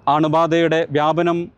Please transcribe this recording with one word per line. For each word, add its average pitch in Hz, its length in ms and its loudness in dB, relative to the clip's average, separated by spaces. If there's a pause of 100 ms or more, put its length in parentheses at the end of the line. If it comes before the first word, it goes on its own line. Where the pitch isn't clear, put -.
(160)
അണുബാധയുടെ 160 640 2 (140)
വ്യാപനം 160 420 0 (200)